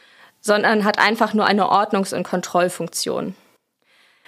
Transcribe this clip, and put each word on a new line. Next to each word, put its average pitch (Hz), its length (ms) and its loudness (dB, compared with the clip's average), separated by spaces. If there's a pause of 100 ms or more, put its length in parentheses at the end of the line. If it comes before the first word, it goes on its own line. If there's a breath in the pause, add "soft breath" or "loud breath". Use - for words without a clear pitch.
(400 soft breath)
sondern 208 460 2
hat 214 140 0
einfach 214 340 2
nur 214 140 2
eine 196 180 2
Ordnungs- 196 480 0
und 175 120 -4
Kontrollfunktion. - 1120 -4 (920 soft breath)